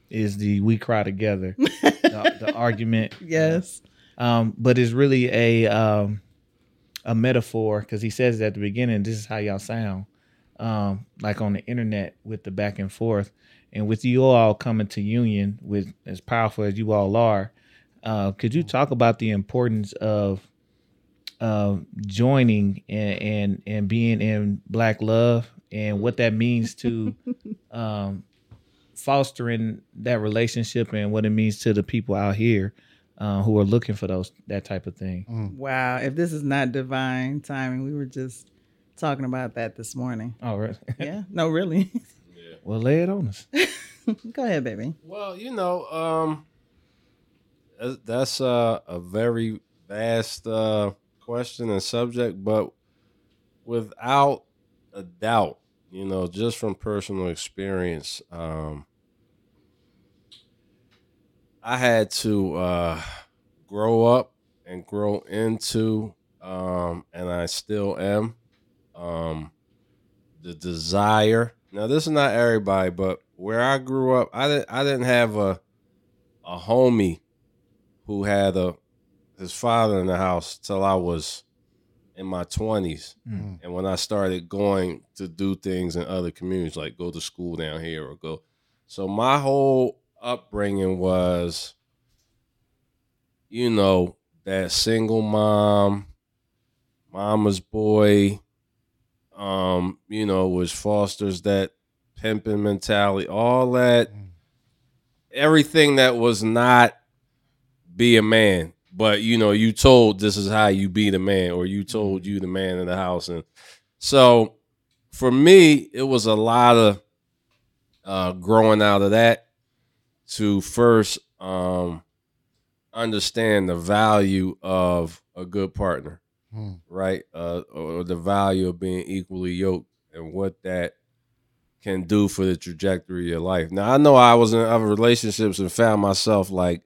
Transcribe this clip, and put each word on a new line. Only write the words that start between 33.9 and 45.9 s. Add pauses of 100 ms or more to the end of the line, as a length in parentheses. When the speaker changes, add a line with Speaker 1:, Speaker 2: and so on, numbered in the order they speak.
Speaker 1:
for
those, (160)
that
type
of
thing?
Speaker 3:
Mm.
Speaker 2:
Wow.
If
this
is
not
divine
timing,
we
were
just (480)
talking
about
that
this
morning.
Speaker 1:
Oh,
really? (100)
<laughs>
Speaker 2:
Yeah.
No,
really.
<laughs> (320)
Speaker 4:
Yeah.
Speaker 1:
Well,
lay
it
on
us.
Speaker 2:
<laughs>
Go
ahead,
baby. (100)
Speaker 4:
Well,
you
know,
um, (1300)